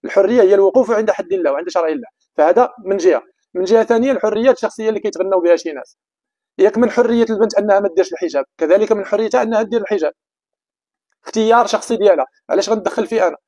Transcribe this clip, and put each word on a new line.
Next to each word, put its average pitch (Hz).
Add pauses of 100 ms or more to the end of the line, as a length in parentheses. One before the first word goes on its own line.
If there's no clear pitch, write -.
الحريه 202
هي 190
الوقوف 196
عند 214
حد 185
الله 165
وعند 165
شرع 170
الله، 143 (300)
فهذا 180 (120)
من 190
جهه. 165 (320)
من 180
جهه 220
ثانيه 240
الحريات 220
الشخصيه 220
اللي 214
كيتغنوا 190
بها 170
شي 165
ناس، 131 (600)
ياك 208
من 240
حريه 233
البنت 214
انها 202
ما 202
ديرش 185
الحجاب، 139 (140)
كذلك 196
من 202
حريتها 220
انها 220
دير 226
الحجاب، 180 (1120)
اختيار 233
شخصي 233
ديالها. 185 (240)
علاش 196
غندخل 208
فيه 214
انا؟ 147 (120)